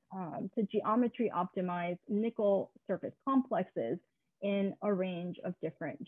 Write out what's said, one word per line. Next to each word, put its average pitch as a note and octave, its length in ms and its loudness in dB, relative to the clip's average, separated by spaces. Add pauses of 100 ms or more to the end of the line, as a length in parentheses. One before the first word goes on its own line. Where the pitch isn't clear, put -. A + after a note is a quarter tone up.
(160)
um, E3+ 400 -6
to A3+ 160 2
geometry A3+ 640 2
optimize F3+ 600 -2 (100)
nickel G#3 640 2 (160)
surface - 260 -4 (140)
complexes F#3 680 2 (440)
in G3+ 400 0
a G#3 120 0
range F3+ 500 -2
of F3+ 180 -4
different E3+ 460 -6